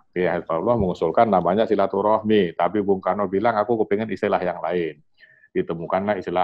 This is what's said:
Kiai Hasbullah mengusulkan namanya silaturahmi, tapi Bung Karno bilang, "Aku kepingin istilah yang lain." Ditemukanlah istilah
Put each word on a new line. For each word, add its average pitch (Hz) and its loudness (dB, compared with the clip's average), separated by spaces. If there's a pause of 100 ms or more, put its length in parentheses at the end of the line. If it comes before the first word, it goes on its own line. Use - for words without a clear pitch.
(120)
Kiai 90 0
Hasbullah 85 -2
mengusulkan 98 0
namanya 92 2
silaturahmi, 104 2
tapi 92 0
Bung 95 0
Karno 95 -2
bilang, 110 0
"Aku 110 0
kepingin 107 -2
istilah 101 0
yang 87 -4
lain." 80 -4 (560)
Ditemukanlah 92 -2
istilah 90 -2